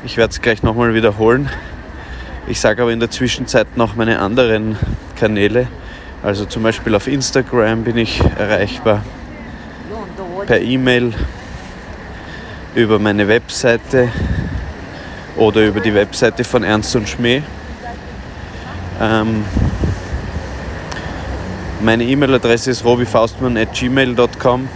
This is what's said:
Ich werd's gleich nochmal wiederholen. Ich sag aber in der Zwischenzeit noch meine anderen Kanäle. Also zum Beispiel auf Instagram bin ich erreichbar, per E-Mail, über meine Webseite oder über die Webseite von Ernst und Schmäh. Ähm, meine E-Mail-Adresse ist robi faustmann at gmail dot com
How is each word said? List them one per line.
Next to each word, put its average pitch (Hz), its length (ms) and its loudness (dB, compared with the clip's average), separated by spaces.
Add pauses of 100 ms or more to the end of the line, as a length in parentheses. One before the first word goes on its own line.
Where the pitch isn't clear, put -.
Ich - 140 -6
werd's 113 240 2
gleich 113 220 2
nochmal 117 320 2
wiederholen. 110 540 4 (960)
Ich - 120 -4
sag 107 200 2
aber 120 120 2
in 113 80 0
der 117 120 0
Zwischenzeit 120 640 0
noch 113 200 0
meine 113 240 2
anderen 110 580 2 (380)
Kanäle. 107 520 2 (560)
Also 104 220 0
zum 110 180 -4
Beispiel 113 320 0
auf 101 120 0
Instagram 123 760 2
bin 117 140 0
ich 113 240 0 (180)
erreichbar, 104 640 2 (1400)
per - 160 2
E-Mail, 123 520 2 (1600)
über 110 260 4
meine 104 280 2
Webseite 120 800 2 (1300)
oder 107 320 6
über 104 120 2
die 110 140 0
Webseite 107 500 2
von 120 200 2
Ernst 107 320 0
und 107 140 0
Schmäh. 123 320 0 (1600)
Ähm, 110 420 2 (2500)
meine 113 240 2
E-Mail-Adresse 127 680 4
ist 117 140 0
robi 120 200 6
faustmann 117 520 2
at 110 160 0
gmail 127 420 2
dot 120 240 2
com 127 360 2